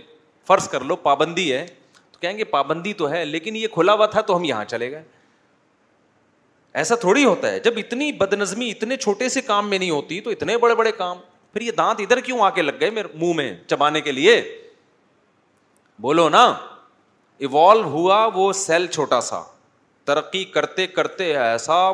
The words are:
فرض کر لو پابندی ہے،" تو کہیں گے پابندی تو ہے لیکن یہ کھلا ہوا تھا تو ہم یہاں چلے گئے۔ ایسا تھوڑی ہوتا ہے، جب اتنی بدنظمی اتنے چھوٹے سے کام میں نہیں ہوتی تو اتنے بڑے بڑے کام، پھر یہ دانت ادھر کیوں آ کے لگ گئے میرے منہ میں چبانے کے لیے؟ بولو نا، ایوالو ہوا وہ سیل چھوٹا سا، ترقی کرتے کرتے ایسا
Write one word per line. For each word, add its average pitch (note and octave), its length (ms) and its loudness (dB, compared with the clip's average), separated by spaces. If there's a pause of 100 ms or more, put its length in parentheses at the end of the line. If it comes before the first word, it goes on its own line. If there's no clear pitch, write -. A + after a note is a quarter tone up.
(480)
فرض F#3+ 200 2
کر C#3 140 -4
لو C#3+ 140 -2
پابندی D#3+ 580 0
ہے،" C#3 120 -4 (460)
تو - 80 -20
کہیں F#3+ 180 -6
گے A3 60 -6
پابندی D#3+ 500 -2
تو D#3 160 -2
ہے E3 160 -4
لیکن E3 300 -6
یہ A3 120 -4
کھلا F#3 260 2
ہوا G#3+ 120 4
تھا G#3+ 160 0
تو G#3 160 0
ہم F3 60 -2
یہاں A2+ 220 -2
چلے A#2+ 260 -6
گئے۔ D#3 120 -14 (1700)
ایسا D#3 220 0
تھوڑی A#3 300 4
ہوتا E3 260 2
ہے، F#2+ 80 -6
جب A3+ 180 0
اتنی B3+ 340 -4
بدنظمی G3+ 600 -2
اتنے A#3+ 260 -6
چھوٹے B3 320 -2
سے B3+ 120 -2
کام G#3 280 0
میں G3 100 0
نہیں F#3 100 -2
ہوتی D#3 320 -4
تو A#3 80 -8
اتنے F#3+ 280 -2
بڑے A#3 180 4
بڑے A3 160 2
کام، F3+ 260 -6 (360)
پھر G#3+ 80 -6
یہ A#3 100 -4
دانت G3+ 280 0
ادھر G#3+ 200 2
کیوں A#3+ 200 -4
آ G3+ 100 4
کے F#3 120 0
لگ D3 180 0
گئے D#3 100 2
میرے G#3+ 240 -6
منہ E3 200 -2
میں C3 240 -4 (100)
چبانے D3+ 340 2
کے C#3+ 100 -4
لیے؟ D3+ 500 2 (1400)
بولو D3+ 300 2
نا، A3 180 6 (880)
ایوالو D#3+ 460 4
ہوا F#3 500 2
وہ F#3+ 200 2
سیل F3 340 0
چھوٹا C3+ 340 0
سا، G2 200 -8 (640)
ترقی D3+ 380 -2
کرتے F3 440 -2
کرتے E3 500 -2
ایسا D#3 560 2